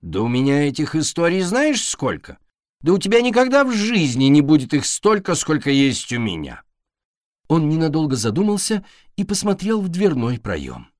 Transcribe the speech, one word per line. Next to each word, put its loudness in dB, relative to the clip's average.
Да -6
у 0
меня 2
этих -4
историй 0
знаешь 0
сколько? -6
Да 2
у 4
тебя 2
никогда 2
в 0
жизни 0
не 8
будет 2
их 0
столько, 0
сколько -2
есть 0
у -4
меня. -6
Он 2
ненадолго 0
задумался -2
и -4
посмотрел -2
в -4
дверной 0
проём. -8